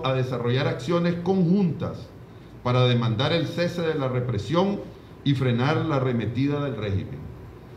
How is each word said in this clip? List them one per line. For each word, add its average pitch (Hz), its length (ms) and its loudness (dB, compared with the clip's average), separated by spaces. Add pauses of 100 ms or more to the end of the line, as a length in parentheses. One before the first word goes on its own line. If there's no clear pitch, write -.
a 131 80 2
desarrollar 127 540 0
acciones 170 480 0
conjuntas 175 920 2 (560)
para 127 220 4
demandar 123 480 2
el 160 120 2
cese 175 360 -2
de 160 140 0
la 139 120 0
represión 123 720 0 (460)
y 143 80 4
frenar 127 420 2 (100)
la 151 120 0
arremetida 131 640 0
del 127 140 -4
régimen. 98 420 -4 (580)